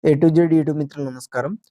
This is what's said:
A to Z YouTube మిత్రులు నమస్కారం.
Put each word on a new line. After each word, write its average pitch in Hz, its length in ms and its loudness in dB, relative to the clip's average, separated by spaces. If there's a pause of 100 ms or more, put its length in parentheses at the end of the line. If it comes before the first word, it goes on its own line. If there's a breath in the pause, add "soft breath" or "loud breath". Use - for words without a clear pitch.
A 156 80 4
to 151 160 4
Z 160 180 4
YouTube 156 320 0
మిత్రులు 143 260 -8
నమస్కారం. 127 480 -8 (180)